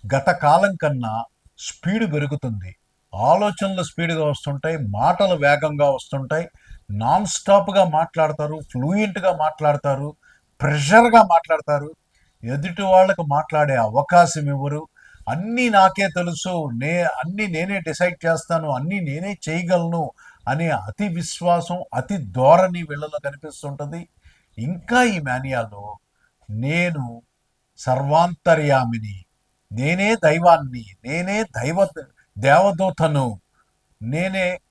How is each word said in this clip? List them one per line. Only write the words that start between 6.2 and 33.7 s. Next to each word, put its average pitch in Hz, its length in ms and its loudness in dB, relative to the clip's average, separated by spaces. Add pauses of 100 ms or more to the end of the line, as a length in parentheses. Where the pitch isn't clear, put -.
నాన్ 127 360 0
స్టాప్గా 196 580 2
మాట్లాడతారు, 156 760 -2 (100)
ఫ్లూయెంట్గా 185 680 -2
మాట్లాడతారు, 147 800 -2 (440)
ప్రెషర్గా 190 640 6
మాట్లాడతారు, 160 720 0 (500)
ఎదుటి 147 380 -4
వాళ్ళకు 190 400 6
మాట్లాడే 147 540 0
అవకాశం 143 720 2
ఇవ్వరు, 143 400 -6 (400)
అన్నీ 226 400 -2
నాకే 196 400 4
తెలుసు, 175 640 -4
నే-, 151 340 -2
అన్నీ 175 420 -4
నేనే 185 340 -4
డిసైడ్ 175 460 -4
చేస్తాను, 160 440 -2
అన్నీ 151 300 -4
నేనే 170 380 -6 (100)
చేయగలను 170 640 -2 (380)
అనే 156 200 -2
అతి 123 400 -4
విశ్వాసం, 175 760 -4 (100)
అతి 127 220 -6
ధోరణి 165 680 4
వీళ్ళలో 147 420 -10
కనిపిస్తుంటుంది. 143 840 -10 (500)
ఇంకా 180 440 0
ఈ 220 160 0
మేనియాలో 120 800 -6 (520)
నేను 135 720 -4 (560)
సర్వాంతర్యామిని, 139 1500 0 (480)
నేనే 175 420 0
దైవాన్ని, 156 680 4 (200)
నేనే 180 380 -4
దైవ-, 160 600 -2 (340)
దేవదూతను, 156 1000 2 (640)